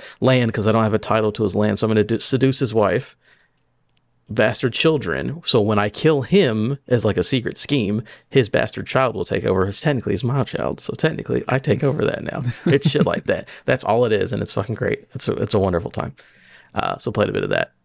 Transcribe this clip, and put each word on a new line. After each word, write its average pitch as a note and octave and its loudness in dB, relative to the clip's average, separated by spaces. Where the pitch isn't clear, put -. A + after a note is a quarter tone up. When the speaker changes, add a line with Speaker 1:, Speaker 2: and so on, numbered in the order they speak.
Speaker 1:
land B2 4
'cause G#2 -2
I A2 6
don't A2 4
have G#2+ 2
a F2 2
title G#2+ 0
to A2+ -4
his G2+ 0
land, G#2 2
so A2+ 0
I'm A2 0
gonna G#2+ 4
do, A2 -2
seduce C3 0
his A2 -2
wife, G#2+ 0
bastard A2+ 0
children. B2+ -2
So A2+ 4
when G#2 2
I G#2 2
kill D3+ 2
him B2+ 2
as, A#2 2
like, G2+ 2
a - 2
secret - -2
scheme, A2 -2
his B2+ 2
bastard - -2
child B2+ 0
will - -4
take A2 -2
over. F#2+ 2
His, G2+ -6
technically, B2 0
he's G2 -2
my B2+ 0
child, - -4
so - -8
technically - -2
I C3 0
take C3+ 0
over C#3+ 0
that - -2
now." - -6
Speaker 2:
<laughs> - -
Speaker 1:
It's - 2
shit - 2
like - -2
that. - -4
That's C3 0
all A#2 2
it A2 2
is, G2 0
and G#2+ -2
it's - -6
fucking G#2+ -4
great. - -4
It's - -4
a, G#2 0
it's - -2
a G#2 2
wonderful F#2+ 0
time. - -8
Uh, - -4
so - -6
played - 0
a - -4
bit G1+ 0
of G1+ -4
that. G1+ 0